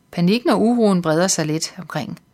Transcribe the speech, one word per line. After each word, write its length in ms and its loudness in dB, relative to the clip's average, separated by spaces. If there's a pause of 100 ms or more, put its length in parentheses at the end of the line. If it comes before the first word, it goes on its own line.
(120)
Panikken 380 2
og 120 2
uroen 400 2
breder 260 2
sig 180 -2
lidt 320 -4
omkring. 400 -10 (160)